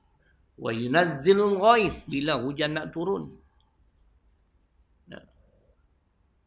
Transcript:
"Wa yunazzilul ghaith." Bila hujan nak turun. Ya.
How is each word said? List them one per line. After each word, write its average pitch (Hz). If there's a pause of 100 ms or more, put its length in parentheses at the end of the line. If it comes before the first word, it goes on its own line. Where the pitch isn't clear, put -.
(580)
"Wa 117
yunazzilul 170
ghaith." 214
Bila 143
hujan 143
nak 156
turun. 175 (1700)
Ya. - (1300)